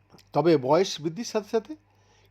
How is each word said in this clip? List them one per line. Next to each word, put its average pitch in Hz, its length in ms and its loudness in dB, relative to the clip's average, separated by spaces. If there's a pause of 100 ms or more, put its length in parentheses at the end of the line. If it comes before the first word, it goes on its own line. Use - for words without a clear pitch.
(320)
তবে 156 240 4
বয়স 147 460 0
বৃদ্ধির 170 220 -8
সাথে 214 300 -6
সাথে 226 180 -4 (580)